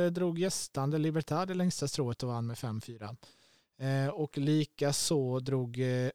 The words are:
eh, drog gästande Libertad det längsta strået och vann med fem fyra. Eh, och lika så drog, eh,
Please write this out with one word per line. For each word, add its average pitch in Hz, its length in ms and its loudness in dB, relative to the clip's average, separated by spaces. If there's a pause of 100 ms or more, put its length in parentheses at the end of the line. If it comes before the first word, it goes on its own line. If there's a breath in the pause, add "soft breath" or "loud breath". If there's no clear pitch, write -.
eh, 175 60 4
drog 175 280 0
gästande 156 580 0
Libertad 156 480 0
det 185 80 -4
längsta 180 340 2
strået 127 360 -2
och 123 60 -2
vann 117 180 -2
med 117 100 -6
fem 110 240 -4
fyra. 110 340 -12 (640 soft breath)
Eh, 135 280 2
och 151 280 -4
lika 147 560 2
så 131 460 0
drog, 127 400 -2
eh, 127 360 2